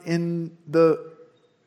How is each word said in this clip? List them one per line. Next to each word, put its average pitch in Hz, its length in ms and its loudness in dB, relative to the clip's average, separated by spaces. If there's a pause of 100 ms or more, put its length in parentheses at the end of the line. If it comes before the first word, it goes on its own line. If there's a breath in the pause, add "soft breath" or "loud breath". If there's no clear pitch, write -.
in 170 500 -4 (100)
the 160 460 2 (540)